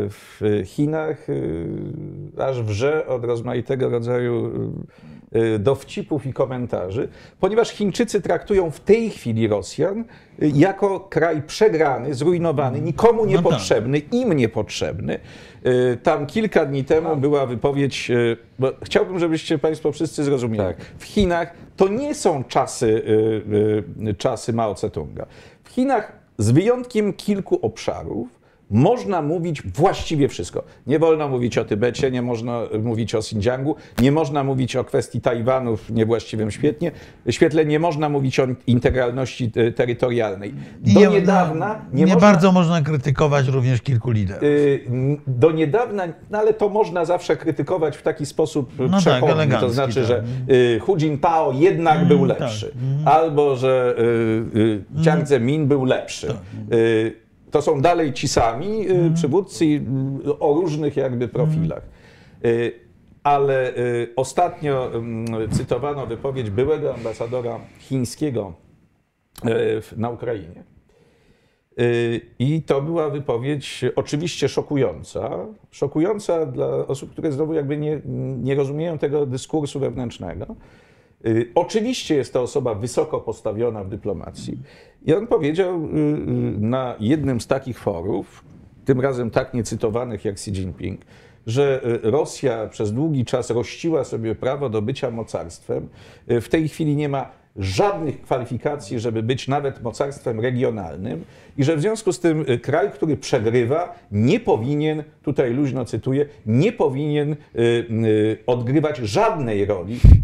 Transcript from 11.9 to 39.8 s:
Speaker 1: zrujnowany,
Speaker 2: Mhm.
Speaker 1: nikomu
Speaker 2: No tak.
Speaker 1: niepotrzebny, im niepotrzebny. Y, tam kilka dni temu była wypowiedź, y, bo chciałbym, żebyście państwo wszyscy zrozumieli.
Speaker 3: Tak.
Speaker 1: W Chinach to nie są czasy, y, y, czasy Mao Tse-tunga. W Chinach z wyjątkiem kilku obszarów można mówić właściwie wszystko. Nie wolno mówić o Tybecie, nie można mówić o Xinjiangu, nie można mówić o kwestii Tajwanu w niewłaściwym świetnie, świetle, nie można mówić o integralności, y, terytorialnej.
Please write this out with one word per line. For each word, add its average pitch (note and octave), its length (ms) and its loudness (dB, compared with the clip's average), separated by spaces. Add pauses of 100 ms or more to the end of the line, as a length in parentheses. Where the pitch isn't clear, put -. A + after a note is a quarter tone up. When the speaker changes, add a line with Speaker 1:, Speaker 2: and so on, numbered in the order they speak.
Speaker 1:
zrujnowany, D3+ 540 0 (100)
Speaker 2:
Mhm. D3+ 80 -4
Speaker 1:
nikomu A3 320 4
Speaker 2:
No A3+ 40 0
tak. G#3 100 2
Speaker 1:
niepotrzebny, D3 680 2
im A#3+ 340 0
niepotrzebny. G2+ 840 -2 (460)
Y, B2 380 2
tam D3+ 240 0
kilka G#3 380 0
dni C#3 180 -4
temu D#3+ 340 2
była C#3 280 2
wypowiedź, C3+ 680 -2
y, A#2+ 260 2 (220)
bo C3 120 0 (100)
chciałbym, F#3 380 0
żebyście E3 380 0
państwo D3+ 340 -2
wszyscy D3+ 320 -4
zrozumieli. A#2+ 400 0
Speaker 3:
Tak. F2+ 140 -2 (200)
Speaker 1:
W - 60 -18
Chinach F3 500 0 (240)
to G3 100 6
nie C#4+ 280 -2
są D#3 280 0
czasy, - 440 0
y, G#2+ 1200 0
y, G#2 40 -2
czasy A#2 400 -4
Mao A2+ 200 0
Tse-tunga. D#2 520 -8 (380)
W - 60 -20
Chinach C4 500 -2 (180)
z G#2+ 140 2
wyjątkiem G#3+ 600 2
kilku - 480 -4
obszarów - 800 -6 (320)
można G3 480 2
mówić D#3+ 400 -4
właściwie C#3+ 640 0
wszystko. - 360 -6 (240)
Nie D3 120 2
wolno D#3 300 2
mówić B2 280 0
o A2+ 80 0
Tybecie, A#2+ 460 0
nie B2+ 100 -2
można A#2+ 400 -4 (220)
mówić A2+ 320 -2
o - 20 2
Xinjiangu, A#2+ 580 -2 (260)
nie C3 100 6
można D3 320 0
mówić C3 320 -2
o B2 80 0
kwestii B2 380 -2
Tajwanu A#2+ 560 0
w - 140 -10
niewłaściwym A2 600 0
świetnie, D3 400 -2 (380)
świetle, D#3 360 4
nie D3+ 140 2
można D#3 300 0
mówić C#3 300 0
o C3+ 80 4 (200)
integralności, B2+ 880 0
y, A#2 140 4
terytorialnej. A#2 840 -2 (320)